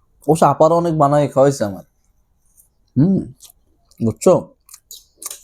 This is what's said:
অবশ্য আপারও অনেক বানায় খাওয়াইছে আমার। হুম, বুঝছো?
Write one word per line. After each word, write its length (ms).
অবশ্য 180
আপারও 300
অনেক 220
বানায় 300
খাওয়াইছে 360
আমার। 220
হুম, 220
বুঝছো? 280